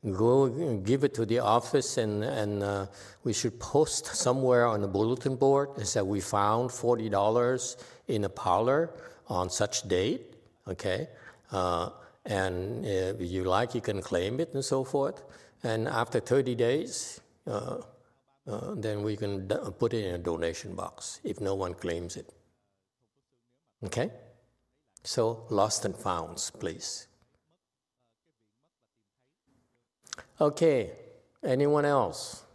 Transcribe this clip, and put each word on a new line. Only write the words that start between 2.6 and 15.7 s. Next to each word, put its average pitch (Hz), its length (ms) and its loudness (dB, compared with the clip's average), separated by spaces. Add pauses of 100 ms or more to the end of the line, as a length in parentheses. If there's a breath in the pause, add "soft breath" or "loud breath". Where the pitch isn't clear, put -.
uh, 101 240 -2 (380 loud breath)
we 120 100 0
should - 260 -4
post - 460 2
somewhere 127 600 4
on 110 140 2
the 98 80 0
bulletin 117 480 0
board 139 400 6
and 104 100 -6
say, 107 140 0
"We 98 200 0
found 107 500 2
forty 117 400 0
dollars 120 680 2 (300 loud breath)
in 104 180 0
a 95 40 -2
parlor 127 600 2 (360 loud breath)
on 90 240 0
such - 380 -2
date." 92 480 0 (300)
Okay? 98 420 -4 (420 loud breath)
Uh, 90 400 0 (340 loud breath)
and, 95 600 -2
uh, 92 340 -2
if 87 120 -6
you 92 140 -2
like, 98 300 0
you 120 60 -2
can 101 220 -4
claim 98 380 -2
it 165 140 -4
and 135 100 -4
so 135 200 0
forth. 139 380 -2 (400 loud breath)
And 113 260 -2